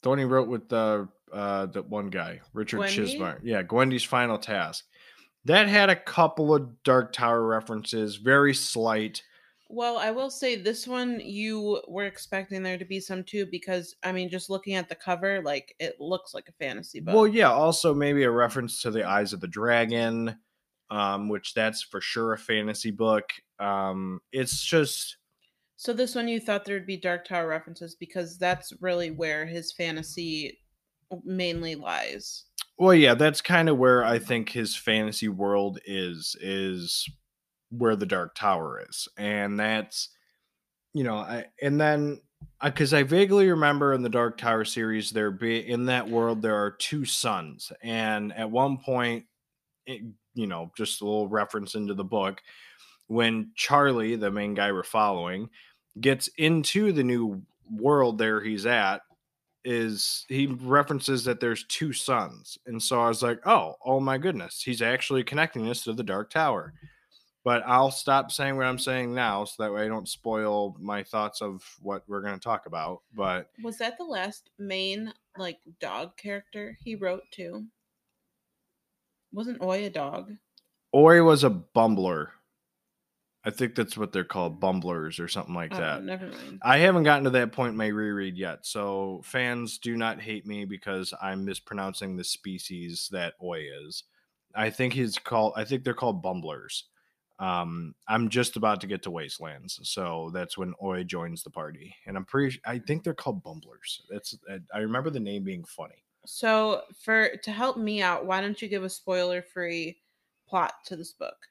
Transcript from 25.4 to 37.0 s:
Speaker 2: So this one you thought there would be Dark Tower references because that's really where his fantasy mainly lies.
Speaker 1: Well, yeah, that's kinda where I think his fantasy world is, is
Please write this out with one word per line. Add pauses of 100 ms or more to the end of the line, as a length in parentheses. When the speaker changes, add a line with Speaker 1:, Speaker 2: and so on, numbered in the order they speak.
Speaker 2:
So
this
one
you
thought
there
would
be
Dark
Tower
references
because
that's
really
where
his
fantasy (600)
mainly
lies. (340)
Speaker 1:
Well,
yeah,
that's
kinda
where
I
think
his
fantasy
world
is,
is (640)